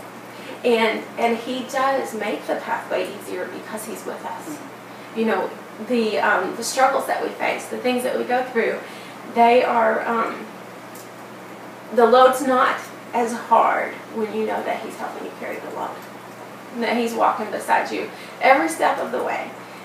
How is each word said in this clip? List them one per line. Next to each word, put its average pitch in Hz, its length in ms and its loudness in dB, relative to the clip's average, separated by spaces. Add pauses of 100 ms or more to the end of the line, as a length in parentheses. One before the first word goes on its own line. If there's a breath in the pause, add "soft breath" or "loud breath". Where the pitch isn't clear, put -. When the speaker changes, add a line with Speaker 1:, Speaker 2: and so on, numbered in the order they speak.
(640 loud breath)
Speaker 1:
And, 226 400 4 (140)
and 233 200 2
he 254 340 -4
does 262 420 2
make 214 340 -4
the - 80 -2
pathway - 640 -4
easier 185 280 -6
because - 400 -10
he's 196 200 -10
with - 200 -8
us. - 240 -8
Speaker 2:
Mm-hmm. - 720 -10
Speaker 1:
You 226 60 2
know, 190 240 2 (380)
the, 226 320 2
um, 185 360 2
the 233 80 -6
struggles - 440 4
that - 160 0
we - 60 -2
face, - 380 -4
the - 100 -6
things 247 260 0
that 240 140 0
we 233 60 -2
go 247 200 2
through, 226 360 0 (560 loud breath)
they 240 280 8
are, 233 440 4
um, - 380 -2 (1500)
the 233 120 8
load's 262 400 8
not 254 320 4 (360)
as 233 200 0
hard - 600 4 (200)
when 214 200 -2
you 220 120 0
know - 180 -2
that - 200 -4
he's 202 140 -10
helping - 280 -8
you - 140 -10
carry - 180 -6
the - 140 -10
load. - 240 -8 (800)
And 240 100 -4
that 220 140 2
he's 226 160 0
walking 214 380 2
beside - 400 0
you - 180 -4 (320 loud breath)
every 285 280 6
step - 300 2
of - 120 -4
the - 120 -2
way. - 280 -4 (340 loud breath)